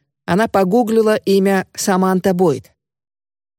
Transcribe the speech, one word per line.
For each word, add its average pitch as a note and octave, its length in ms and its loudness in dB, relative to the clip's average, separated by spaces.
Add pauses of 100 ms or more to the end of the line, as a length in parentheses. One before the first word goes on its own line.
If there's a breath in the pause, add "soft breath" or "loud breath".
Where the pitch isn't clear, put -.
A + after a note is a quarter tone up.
(260)
она G3 220 -2
погуглила G#3+ 680 0
имя G3 580 0
Саманта F#3+ 600 0
Бойд. F3 380 -2 (880)